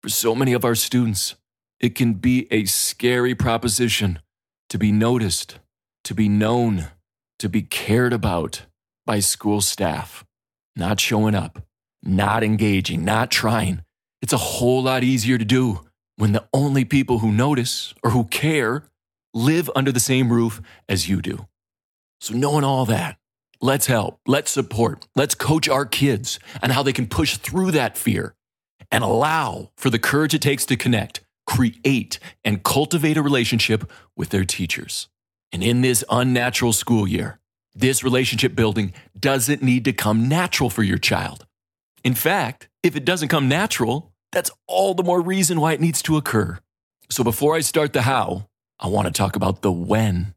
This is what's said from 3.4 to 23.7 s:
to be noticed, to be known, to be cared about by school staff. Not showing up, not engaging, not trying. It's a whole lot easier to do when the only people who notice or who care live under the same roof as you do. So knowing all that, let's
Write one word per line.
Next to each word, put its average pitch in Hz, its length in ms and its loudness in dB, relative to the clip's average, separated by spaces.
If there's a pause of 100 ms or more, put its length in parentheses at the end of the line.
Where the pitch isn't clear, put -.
to - 100 -6
be 104 140 2
noticed, 110 680 0 (460)
to - 100 -8
be 107 140 2
known, 107 600 2 (500)
to 107 100 -6
be 98 140 -2
cared 120 500 0
about 95 540 -4 (400)
by 104 140 0
school 104 400 0
staff. - 640 -4 (520)
Not 98 240 -2
showing 107 340 2
up, 78 280 -4 (400)
not 101 420 0
engaging, 98 600 0
not 110 260 0
trying. 92 520 -2 (400)
It's - 100 -4
a - 60 2
whole 127 440 0
lot 127 200 0
easier 127 360 2
to 113 60 0
do 117 420 0 (300)
when 107 160 2
the 110 200 0
only 135 320 2
people 131 340 2
who 107 140 2
notice 123 680 0
or 117 80 2
who 117 140 2
care 143 640 -2 (440)
live 147 400 2
under 135 180 2
the 120 80 -2
same 131 320 2
roof 117 280 0 (280)
as 87 200 -2
you 92 140 0
do. - 240 -8 (720)
So - 140 -10
knowing 143 300 2
all 135 220 2
that, 92 320 -2 (420)
let's 135 260 0